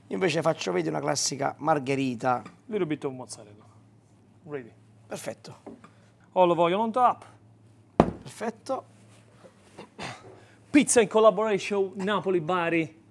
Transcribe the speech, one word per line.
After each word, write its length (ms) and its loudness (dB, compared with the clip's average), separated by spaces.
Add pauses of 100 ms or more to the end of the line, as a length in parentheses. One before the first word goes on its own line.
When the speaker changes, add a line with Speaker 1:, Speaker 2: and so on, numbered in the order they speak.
Speaker 1:
Io 80 -6
invece 260 2
faccio, 300 0
vedi, 160 0
una 120 -2
classica 600 -2
margherita. 840 0 (240)
Speaker 2:
Little 220 -4
bit 160 -6
of 100 -6
mozzarella. 500 -16 (840)
Ready. 260 -10 (340)
Speaker 1:
Perfetto. 560 -12 (720)
Speaker 2:
Olive 300 4
oil 180 4
on 120 -2
top. 340 2 (720)
Speaker 1:
Perfetto. 880 -4 (1900)
Speaker 2:
Pizza 300 6
in 60 2
collaboration, 880 2
Napoli 440 -2
Bari, 600 -2 (120)